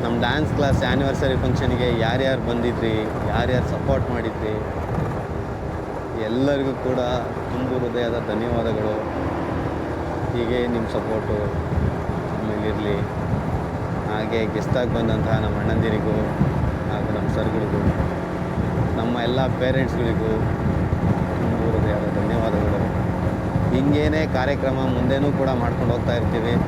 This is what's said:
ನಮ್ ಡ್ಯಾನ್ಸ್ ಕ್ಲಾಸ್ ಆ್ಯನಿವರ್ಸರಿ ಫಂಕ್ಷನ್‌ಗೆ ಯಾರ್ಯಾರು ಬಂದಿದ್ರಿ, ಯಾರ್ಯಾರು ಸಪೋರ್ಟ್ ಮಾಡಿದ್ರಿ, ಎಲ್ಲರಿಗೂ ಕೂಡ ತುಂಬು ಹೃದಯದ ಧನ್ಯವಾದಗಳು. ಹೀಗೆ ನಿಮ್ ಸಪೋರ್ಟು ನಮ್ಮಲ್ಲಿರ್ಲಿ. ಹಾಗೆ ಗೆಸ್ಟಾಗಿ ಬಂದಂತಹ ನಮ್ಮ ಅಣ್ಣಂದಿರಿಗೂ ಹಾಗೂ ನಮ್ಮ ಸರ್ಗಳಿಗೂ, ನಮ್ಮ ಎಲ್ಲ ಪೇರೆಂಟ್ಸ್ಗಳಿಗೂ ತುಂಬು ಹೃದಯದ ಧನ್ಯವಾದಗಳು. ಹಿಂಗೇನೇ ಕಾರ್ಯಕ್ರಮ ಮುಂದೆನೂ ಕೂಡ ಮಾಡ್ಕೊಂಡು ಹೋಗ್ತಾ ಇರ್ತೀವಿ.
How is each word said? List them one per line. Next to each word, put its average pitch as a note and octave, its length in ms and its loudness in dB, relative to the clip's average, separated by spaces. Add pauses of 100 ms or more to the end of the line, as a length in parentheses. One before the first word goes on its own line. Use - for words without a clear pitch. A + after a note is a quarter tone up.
ನಮ್ A#2 160 0
ಡ್ಯಾನ್ಸ್ C3+ 340 2
ಕ್ಲಾಸ್ C#3 300 2
ಆ್ಯನಿವರ್ಸರಿ C3 520 2
ಫಂಕ್ಷನ್‌ಗೆ B2 640 2
ಯಾರ್ಯಾರು A#2+ 500 2
ಬಂದಿದ್ರಿ, A2+ 580 2 (220)
ಯಾರ್ಯಾರು B2 420 2
ಸಪೋರ್ಟ್ C3+ 400 2
ಮಾಡಿದ್ರಿ, A2 500 -2 (1600)
ಎಲ್ಲರಿಗೂ C3+ 480 2
ಕೂಡ B2+ 260 -2 (540)
ತುಂಬು B2+ 260 -2
ಹೃದಯದ A#2+ 300 -2
ಧನ್ಯವಾದಗಳು. A2+ 920 -2 (1400)
ಹೀಗೆ A#2+ 300 0
ನಿಮ್ A#2 200 -2
ಸಪೋರ್ಟು G#2+ 680 -2 (840)
ನಮ್ಮಲ್ಲಿರ್ಲಿ. G#2+ 600 -2 (1120)
ಹಾಗೆ A2 340 0
ಗೆಸ್ಟಾಗಿ A2 480 0
ಬಂದಂತಹ A2 460 2
ನಮ್ಮ G#2 200 0
ಅಣ್ಣಂದಿರಿಗೂ A2 720 2 (640)
ಹಾಗೂ G#2 280 -2
ನಮ್ಮ - 100 0
ಸರ್ಗಳಿಗೂ, - 640 0 (1040)
ನಮ್ಮ A#2+ 220 0
ಎಲ್ಲ B2 280 2
ಪೇರೆಂಟ್ಸ್ಗಳಿಗೂ A#2+ 960 0 (960)
ತುಂಬು A2+ 320 0
ಹೃದಯದ G#2+ 260 2
ಧನ್ಯವಾದಗಳು. G#2 800 0 (1000)
ಹಿಂಗೇನೇ D3+ 500 4
ಕಾರ್ಯಕ್ರಮ C3+ 480 0
ಮುಂದೆನೂ C3 580 2
ಕೂಡ C3+ 180 2
ಮಾಡ್ಕೊಂಡು A#2+ 440 0
ಹೋಗ್ತಾ A#2+ 220 0
ಇರ್ತೀವಿ. A#2 400 0 (120)